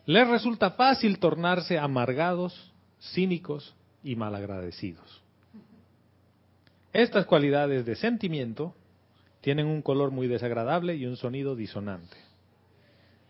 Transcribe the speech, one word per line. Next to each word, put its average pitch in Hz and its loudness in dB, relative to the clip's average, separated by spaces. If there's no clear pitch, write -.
les 214 8
resulta 226 2
fácil 247 4
tornarse 170 2
amargados, 147 -2
cínicos 170 -2
y 127 -6
malagradecidos. 101 -8
Estas 220 4
cualidades 143 4
de 113 -2
sentimiento 160 -4
tienen 147 0
un 151 -2
color 139 0
muy 127 -4
desagradable 123 -2
y 131 -6
un 123 -6
sonido 135 -6
disonante. 101 -10